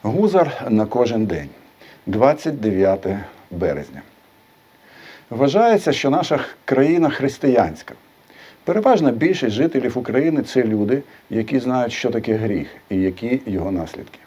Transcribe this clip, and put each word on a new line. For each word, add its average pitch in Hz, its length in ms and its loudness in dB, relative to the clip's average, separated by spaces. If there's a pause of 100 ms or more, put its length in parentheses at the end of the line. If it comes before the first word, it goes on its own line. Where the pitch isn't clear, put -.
Гузар 170 640 2
на 110 160 2
кожен 113 400 0
день. 78 240 -6 (560)
Двадцять 143 560 2
дев'яте 98 640 0 (260)
березня. 85 500 -6 (1300)
Вважається, 170 640 2
що 139 160 -2
наша 160 280 0
х-, - 180 -8 (100)
країна 151 440 2
християнська. 120 880 0 (680)
Переважна 202 480 2
більшість 117 440 0
жителів 131 420 0
України — 131 460 0
це 120 200 0
люди, 110 400 0 (260)
які 110 300 -2
знають, 123 340 -2
що - 160 -4
таке 110 260 -2
гріх 107 320 -2 (220)
і 95 120 -2
які 95 440 -2
його 95 260 -6
наслідки. - 560 -8